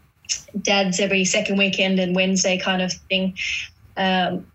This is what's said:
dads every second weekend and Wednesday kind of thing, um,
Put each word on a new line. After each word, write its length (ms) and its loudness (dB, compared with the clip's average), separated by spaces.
dads 400 2
every 240 2
second 340 0
weekend 400 2
and 160 0
Wednesday 440 2
kind 240 -2
of 100 -2
thing, 260 -2
um, 580 0